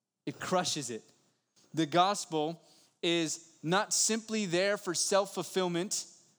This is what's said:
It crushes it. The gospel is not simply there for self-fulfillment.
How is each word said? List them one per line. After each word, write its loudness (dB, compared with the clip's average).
It -8
crushes -2
it. -8
The 0
gospel 2
is 0
not 0
simply 0
there 2
for -4
self-fulfillment. 0